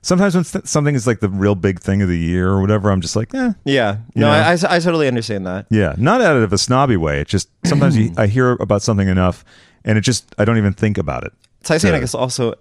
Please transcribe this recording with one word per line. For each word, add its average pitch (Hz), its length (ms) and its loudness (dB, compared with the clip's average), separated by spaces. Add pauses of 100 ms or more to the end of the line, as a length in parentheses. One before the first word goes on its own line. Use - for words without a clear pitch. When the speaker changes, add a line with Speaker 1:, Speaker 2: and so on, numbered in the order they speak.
Speaker 1:
Sometimes 185 340 0
when 180 80 2
th-, - 220 -8
something 147 300 0
is, 113 120 -2
like, 113 120 0
the 101 100 0
real 98 260 0
big 92 240 -2
thing 101 220 0
of 95 80 0
the 87 80 0
year 90 320 0
or 98 120 0
whatever, 104 300 0
I'm 95 100 0
just 82 140 -8
like, 110 180 -4
"Eh." 254 200 -2 (100)
Speaker 2:
Yeah. 117 340 0 (180)
Speaker 1:
You - 60 0
Speaker 2:
No, 143 60 4
Speaker 1:
know? 147 60 4
Speaker 2:
I, 160 200 2
I, 175 220 0
I 175 40 2
totally 165 280 0
understand 110 400 -4
that. 95 220 -8
Speaker 1:
Yeah, 98 280 2
not 180 240 2
out 165 160 4
of 107 160 2
a 98 40 0
snobby 127 400 2
way. 76 240 -2
It's - 100 -6
just 95 180 -4 (160)
sometimes 151 320 2
you, 110 160 0
Speaker 2:
<clears throat> - 40 -6
Speaker 1:
I 110 100 2
hear 123 260 2
about 101 280 -2
something 101 260 0
enough, 92 360 0 (400)
and 110 140 0
it 107 40 2
just, - 360 -4
I 104 80 2
don't 113 120 2
even 101 160 0
think 104 240 -2
about 71 280 -6
it. - 80 -14 (300)
Speaker 2:
Titanic 160 380 0
Speaker 1:
So - 20 -6
Speaker 2:
is 123 120 -6
also 123 460 -4